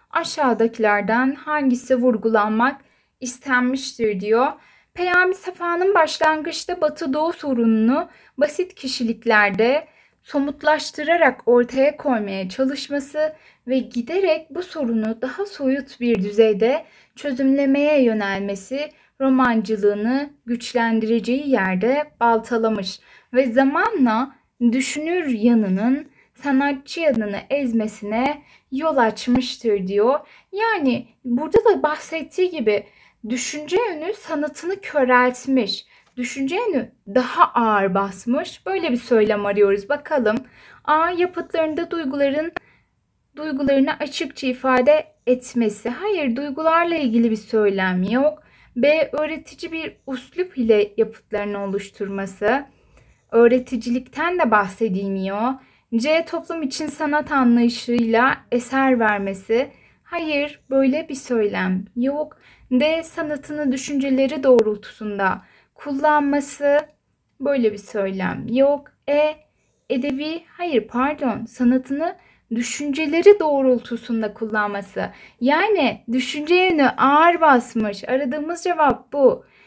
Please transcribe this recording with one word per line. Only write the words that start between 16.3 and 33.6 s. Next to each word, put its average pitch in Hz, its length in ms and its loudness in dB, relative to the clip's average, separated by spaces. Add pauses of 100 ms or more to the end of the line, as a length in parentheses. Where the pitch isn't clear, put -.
çözümlemeye 277 840 2
yönelmesi 208 880 -2 (300)
romancılığını 233 1120 2 (160)
güçlendireceği 233 1040 -2
yerde 220 600 0 (100)
baltalamış 220 800 0 (340)
ve 254 180 2
zamanla 277 880 0 (320)
düşünür 302 540 -2
yanının 226 840 0 (320)
sanatçı 277 580 -2
yanını 226 380 -2 (120)
ezmesine 233 920 -2 (300)
yol 294 240 -2
açmıştır 226 880 0
diyor. 214 340 2 (320)
Yani 381 540 -2 (180)
burada 302 400 0
da 349 180 4
bahsettiği 311 680 -4
gibi 214 360 -2 (420)
düşünce 294 480 -6